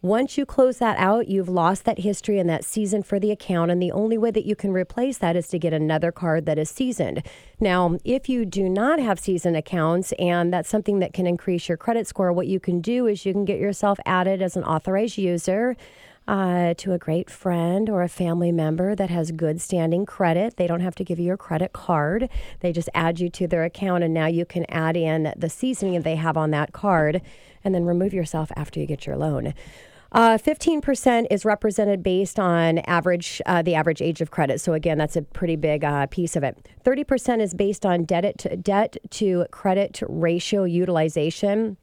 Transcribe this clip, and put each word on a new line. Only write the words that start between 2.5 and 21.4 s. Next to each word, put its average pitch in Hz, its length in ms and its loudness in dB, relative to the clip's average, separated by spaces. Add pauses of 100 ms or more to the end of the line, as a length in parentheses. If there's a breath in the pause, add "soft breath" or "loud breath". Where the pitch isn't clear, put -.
that 160 140 -2
season 202 400 -2
for 202 160 -2
the 208 100 0
account, 175 400 0
and 175 100 2
the 180 120 0
only 220 260 0
way 226 140 2
that 214 120 0
you 208 120 -2
can 196 160 -4
replace 240 460 -2
that 170 180 0
is 175 100 -2
to 175 140 -4
get 160 120 0
another 160 380 0
card 165 340 0
that 151 140 0
is 156 100 -2
seasoned. 202 540 -4 (380 loud breath)
Now, 180 440 2
if 262 240 -2
you 247 160 0
do 190 240 -2
not 233 300 2
have 220 220 0
seasoned 175 360 0
accounts, 165 600 0
and 175 340 2
that's 175 160 -2
something 208 300 0
that 185 140 0
can 185 120 -2
increase 175 440 -2
your 170 100 -2
credit 226 300 -2
score, 180 240 0
what 175 160 0
you 190 100 0
can 175 220 -2
do 240 260 0
is 208 180 -2
you 196 80 0
can 196 120 0
get 190 160 -2
yourself 202 440 0
added 185 380 2
as 180 140 -2
an 180 80 -2
authorized 196 540 -2
user, 190 580 0 (500 loud breath)
uh, 180 520 2
to 190 140 -4
a 175 60 0
great 170 320 -4
friend 180 580 0
or 196 140 0
a 175 60 0
family 175 420 0
member 170 460 0
that 185 140 0
has 170 200 -2
good 160 300 -2
standing 170 440 0
credit. 185 520 0
They 180 100 0
don't 170 140 0
have 180 160 -2
to 185 80 -6
give 170 160 -4
you 175 60 0
your 185 100 0
credit 165 360 -4